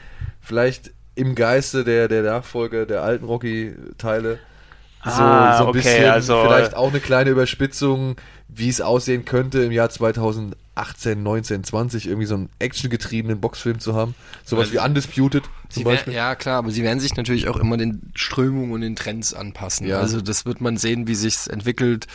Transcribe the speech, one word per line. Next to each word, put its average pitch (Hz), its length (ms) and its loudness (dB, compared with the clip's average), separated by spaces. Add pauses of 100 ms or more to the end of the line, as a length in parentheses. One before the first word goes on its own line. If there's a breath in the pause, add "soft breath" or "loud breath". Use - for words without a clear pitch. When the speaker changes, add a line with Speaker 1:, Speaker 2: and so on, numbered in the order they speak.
(420 loud breath)
Speaker 1:
vielleicht 120 500 0 (220)
im 131 200 -2
Geiste 127 480 2
der, 117 260 4
der 110 140 2
Nachfolge 113 640 -2
der 98 160 -2
alten 113 220 -2
Rocky-Teile 113 1120 -4 (640 soft breath)
so, 123 60 -6 (120)
Speaker 2:
Ah, 127 360 8
Speaker 1:
so 120 60 6
ein 120 40 4
Speaker 2:
okay, 123 100 2
Speaker 1:
bisschen, 120 320 6
Speaker 2:
also 117 340 4
Speaker 1:
vielleicht 113 300 6
auch 131 160 2
eine 143 80 -2
kleine 131 320 2
Überspitzung, 131 840 0 (320 loud breath)
wie 113 200 -4
es 123 120 -2
aussehen 123 440 0
könnte, 131 360 0
im 120 100 2
Jahr 117 180 2
zweitausendachtzehn, 110 1300 -4
neunzehn, 104 400 -2
zwanzig 113 460 -4
irgendwie 104 180 -2
so 107 80 -2
einen 95 140 -4 (100)
actiongetriebenen 113 840 -4
Boxfilm 113 380 -2
zu 110 160 -4
haben. 113 220 -2 (280 loud breath)
Sowas 113 240 0
Speaker 3:
Weil 113 140 -4
Speaker 1:
wie - 20 2
Undisputed 139 600 2
zum - 80 -14 (160)
Speaker 3:
sie - 160 -6
wär-, 120 80 2
Speaker 1:
Beispiel. 127 220 -2
Speaker 3:
ja, 123 200 -2
klar, 131 240 -2
aber 117 140 -2
sie 113 100 -2
werden 113 160 0
sich 139 160 -2
natürlich 120 340 0
auch - 100 -2
immer 117 180 2
den 113 400 -4
Strömungen 131 560 -2
und 113 80 -4
den 113 160 -6
Trends 110 360 -6
anpassen. 98 540 -8
Speaker 1:
Ja. 95 140 0
Speaker 3:
Also 110 200 0
das 104 240 -4
wird 120 160 -6
man 120 160 -2
sehen, 113 300 -2
wie 117 80 -2
sich's 107 320 -2
entwickelt. 117 680 -2